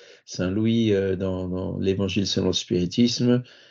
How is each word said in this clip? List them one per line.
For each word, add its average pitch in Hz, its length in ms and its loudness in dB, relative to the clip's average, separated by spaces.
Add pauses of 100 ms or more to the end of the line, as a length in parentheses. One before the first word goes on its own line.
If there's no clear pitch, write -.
(260)
saint 92 260 -4
Louis, 110 420 2
euh, 98 220 2
dans, 92 340 -4
dans 92 280 -4
l'Évangile 95 500 0
selon 95 200 0
le 92 60 2
spiritisme, 120 920 0 (280)